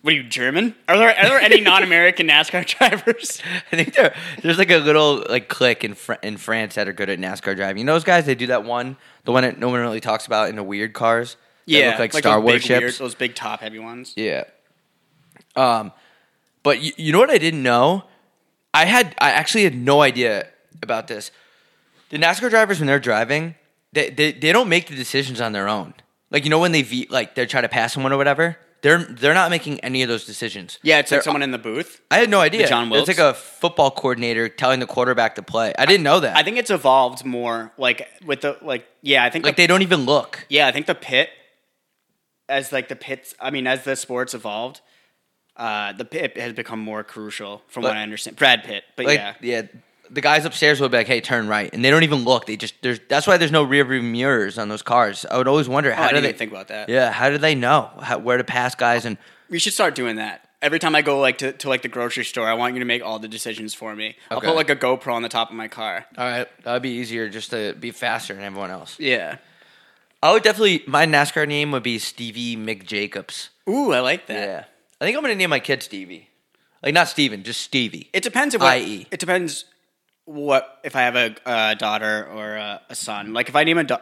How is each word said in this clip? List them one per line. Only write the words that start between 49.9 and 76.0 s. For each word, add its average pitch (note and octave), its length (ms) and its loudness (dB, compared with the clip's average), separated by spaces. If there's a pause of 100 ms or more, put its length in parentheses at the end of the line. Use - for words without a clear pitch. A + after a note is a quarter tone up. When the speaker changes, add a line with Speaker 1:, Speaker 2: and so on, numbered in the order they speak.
Speaker 2:
the C#3 100 -8
guys D3+ 240 2
upstairs D3+ 360 2
will C#3 80 0
be B2 80 0
like, A2+ 120 2
"Hey, B2 120 2
turn A2+ 280 -4
right," G#2 260 -2
and A#2 100 -4
they C3 60 6
don't D#3+ 140 6
even C#3+ 200 0
look. A#2+ 220 0
They G#2+ 100 -6
just, A2 240 -12
there's, B2 280 -4
that's C#3+ 180 0
why F#3+ 100 6
there's E3 160 2
no D#3 120 4
rear C#3 200 4
view B2+ 160 -2
mirrors A#2 560 -2
on G#2+ 120 -6
those G#2+ 140 -8
cars. A#2 480 0
I A#2+ 60 -2
would B2+ 120 0
always C#3 200 2
wonder, C#3 240 0
Speaker 1:
Oh, - 40 -4
Speaker 2:
how - 80 -2
Speaker 1:
I B2 40 2
Speaker 2:
do C3 60 0
Speaker 1:
didn't D3 80 2
Speaker 2:
they C#3+ 80 -2
Speaker 1:
even - 80 -12
think A2 140 -8
about F#2+ 160 -16
that. G#2+ 200 -12
Speaker 2:
Yeah, B2 220 2
how A2 180 0
do C#3+ 100 0
they D#3 160 2
know C3 360 0 (100)
how, A#2 180 -4
where B2 200 0
to B2+ 60 -2
pass B2 300 -2
guys? A#2+ 300 0
And A2 140 -8 (320)
Speaker 1:
We E3+ 80 -6
should F#3 160 -2
start E3+ 220 0
doing A#2 200 -6
that. G#2+ 320 -12 (140)
Every D3 160 0
time D#3+ 160 0
I D3+ 80 4
go, C#3+ 180 0
like, C3 180 0
to, C3+ 140 -6
to, - 160 -12
like, B2+ 140 -2
the B2+ 60 -8
grocery A#2+ 360 -6
store, A2+ 220 -6
I A2+ 80 0
want B2 200 -2
you B2+ 60 -8
to B2 60 -6
make A#2+ 180 -2
all A2 140 -8
the A2 100 -14
decisions A2 460 -12
for A2 200 -14
me. G#2+ 220 -12 (140)
I'll A2+ 80 -6
Speaker 2:
Okay. - 100 -4
Speaker 1:
put, D#3+ 80 2
like, D#3 140 0
a C#3+ 60 2
GoPro B2+ 360 -2
on A#2 100 -4
the A#2 60 -8
top A2+ 220 -4
of A2+ 60 -16
my A2 120 -12
car. A2 360 -10 (120)
Speaker 2:
All B2 80 -8
right, B2 240 -6 (160)
that A#2 80 -6
would B2 100 -4
be B2+ 80 -8
easier A#2 380 -8
just G#2 220 -12
to G#2+ 240 -6
be - 160 -12
faster A2+ 440 -8
than G2 100 -14
everyone G2 260 -10
else. - 280 -16
Speaker 1:
Yeah. A2 380 -2 (840)
Speaker 2:
I D#3+ 100 6
would A3 100 4
definitely, G#3 440 2
my D3+ 200 4
nascar D3+ 400 2
name D3 260 -4
would B2+ 120 -4
be A#2 160 -4
Stevie A#2 560 -10
McJacobs. G#2 960 -8 (180)
Speaker 1:
Ooh, A#3+ 240 0
I B2 80 4
like C#3 280 -2
that. G2+ 200 -8
Speaker 2:
Yeah. F2 160 -12 (360)
I - 40 -4
think A3+ 120 -2
I'm D#4 60 -4
gonna A#3+ 140 -2
name F3+ 140 0
my C#3 100 0
kid B2+ 240 -4
Stevie. F#2 440 -16 (540)